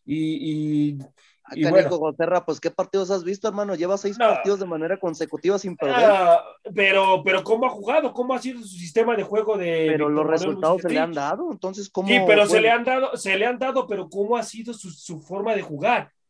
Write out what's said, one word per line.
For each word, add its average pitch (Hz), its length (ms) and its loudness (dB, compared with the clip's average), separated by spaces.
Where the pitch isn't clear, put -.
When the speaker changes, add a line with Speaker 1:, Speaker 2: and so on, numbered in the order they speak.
Speaker 1:
y... 151 840 -2
y, 143 60 -8
Speaker 2:
Ah, - 100 -16
Speaker 1:
y 156 80 0
Speaker 2:
canijo, 175 360 4
Speaker 1:
bueno. 156 160 -2
Speaker 2:
Joserra, 170 300 0
pues, 151 160 -6
¿qué 170 100 -6
partidos 190 400 -4
has 185 140 -2
visto, 202 240 -4
hermano? 202 260 -4
Lleva 180 220 -2
seis 202 200 -6
Speaker 1:
No. 233 120 4
Speaker 2:
partidos 190 320 0
de 190 40 -6
manera 165 320 -4
consecutiva 170 600 -4
sin 190 160 -8
perder. 233 320 2
Speaker 1:
Ah, 180 340 6
pero, 190 480 4
pero 185 220 0
¿cómo 226 220 2
ha 247 40 2
jugado? 247 440 0
¿Cómo 247 200 -2
ha 240 60 -2
sido 240 220 -10
su 208 60 -16
sistema 226 400 0
de 190 60 -2
juego 208 340 -2
de 165 320 0
Speaker 2:
Pero 151 180 2
Speaker 1:
Víctor 147 40 2
Speaker 2:
los 151 120 2
Speaker 1:
Manuel 160 160 2
Speaker 2:
resultados 180 440 0
se 175 40 -2
le 160 60 -2
Speaker 1:
Vucetich? 160 100 2
Speaker 2:
han 170 100 -4
dado, 180 380 -4
entonces, 190 380 -10
¿cómo? 185 180 -4
Speaker 1:
Sí, 240 180 6
pero 208 180 8
se 202 40 2
Speaker 2:
Bueno. 214 140 4
Speaker 1:
le 226 100 6
han 240 140 2
dado, 254 320 -2
se 196 200 -2
le 214 80 0
han 247 140 -2
dado, 262 280 -2
pero 185 220 -6
¿cómo 208 280 -2
ha 226 60 -4
sido 226 300 -12
su, 190 160 -16
su 156 300 -14
forma 202 340 -6
de 190 100 -4
jugar? 185 500 -2